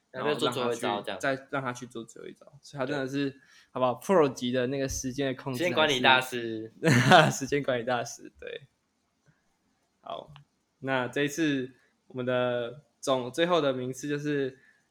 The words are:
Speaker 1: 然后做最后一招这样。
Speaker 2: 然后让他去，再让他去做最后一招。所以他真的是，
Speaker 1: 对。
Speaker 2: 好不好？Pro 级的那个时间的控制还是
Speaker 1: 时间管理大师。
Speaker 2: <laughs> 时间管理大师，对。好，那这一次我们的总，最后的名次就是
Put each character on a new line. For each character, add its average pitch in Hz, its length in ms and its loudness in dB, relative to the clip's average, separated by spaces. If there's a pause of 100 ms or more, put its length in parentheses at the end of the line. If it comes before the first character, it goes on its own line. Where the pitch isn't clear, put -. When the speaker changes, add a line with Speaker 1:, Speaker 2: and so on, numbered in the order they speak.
Speaker 1:
然 131 140 -10
后 151 100 0
做 147 160 0
最 123 140 -4
后 120 100 -2
一 - 20 -2
招 104 260 -4
这 101 100 -10
样。 95 100 -8
Speaker 2:
然 135 140 -2
后 - 0 -
让 - 0 -
他 - 0 -
去， - 0 -
再 135 160 -16
让 139 100 -4
他 123 120 -6
去 127 120 -12
做 117 180 -12
最 - 200 -18
后 - 40 -14
一 - 60 -16
招。 - 180 -20 (120)
所 - 120 -20
以 143 40 -10
他 131 80 -2
真 143 100 -4
的 135 100 -4
是， 139 220 -2
Speaker 1:
对。 131 100 -12 (300)
Speaker 2:
好 127 100 -8
不 127 60 4
好？ 123 160 0
Pro 156 320 4
级 123 180 -4
的 127 160 2
那 139 120 -4
个 135 100 -2
时 131 240 -6
间 135 140 -2
的 127 80 -2
控 - 180 -8
制 123 60 -6
还 170 60 0
是 - 0 -
Speaker 1:
时 180 40 0
间 - 60 -2
管 156 120 4
理 131 120 2
大 131 200 8
师。 113 600 -6
Speaker 2:
<laughs> 151 500 8
时 135 140 -4
间 143 160 -2
管 127 180 -2
理 113 40 -6
大 120 200 -2
师， - 360 -14
对。 - 220 -12 (1400)
好， - 300 -14 (480)
那 131 280 -2
这 143 160 -2
一 147 40 0
次 143 460 -2 (340)
我 - 80 -20
们 123 100 -6
的 123 560 -2 (180)
总， 127 320 -2
最 165 140 0
后 170 160 2
的 135 120 0
名 127 200 -6
次 147 140 -10
就 147 100 -4
是 143 400 -4 (340)